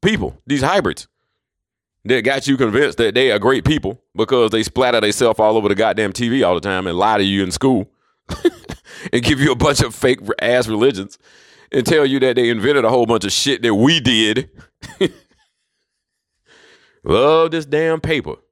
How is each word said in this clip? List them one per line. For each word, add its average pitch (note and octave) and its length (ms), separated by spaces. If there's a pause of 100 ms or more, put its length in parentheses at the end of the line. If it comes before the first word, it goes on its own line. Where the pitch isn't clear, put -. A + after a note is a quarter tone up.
people, D3 440
these C#3 160
hybrids, C#3 460 (960)
that A#2 160
got C3+ 260
you C#3 100
convinced A#2+ 420
that A2 160
they B2+ 160
are G#2+ 80
great A2+ 260
people C3+ 360 (140)
because A2+ 360
they A2 100
splatter A#2+ 400
themselves G#2+ 380
all A2 180
over G#2 100
the G2+ 80
goddamn G#2 380
T A#2+ 160
V B2 140
all F2+ 100
the E2+ 80
time F#2+ 240
and F2 120
lie G#2 200
to G2+ 60
you G2 200
in F2+ 80
school B2 380 (400)
<laughs> - 840
and B2 100
give C3+ 160
you C#3+ 120
a B2 40
bunch C#3 260
of A#2+ 140
fake C3+ 260
r-, G2+ 200
ass A#2+ 260
religions G#2+ 500 (540)
and B2+ 140
tell D3+ 200
you C3+ 140
that B2+ 160
they A#2+ 140
invented A#2 360
a A2+ 40
whole A#2+ 180
bunch A2 180
of G2 60
shit C3+ 320
that A#2 100
we C3+ 260
did. A2 500 (500)
<laughs> F#3 120 (1900)
Love D#3 480
this D#3+ 140
damn D#3+ 340
paper D3+ 360 (160)